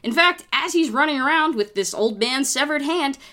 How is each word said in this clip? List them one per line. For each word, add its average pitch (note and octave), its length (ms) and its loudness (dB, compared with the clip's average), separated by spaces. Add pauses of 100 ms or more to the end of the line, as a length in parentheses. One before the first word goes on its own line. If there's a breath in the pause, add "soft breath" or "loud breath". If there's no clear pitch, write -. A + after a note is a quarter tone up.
In A3+ 100 -4
fact, F4 400 2
as E4 220 -2
he's E4 160 2
running C#4+ 300 0
around D#4 360 2
with G#3 180 -2
this G3 200 -2
old G#3 260 0
man's B3+ 280 0
severed D4 340 -2
hand, D4 360 -2 (140 loud breath)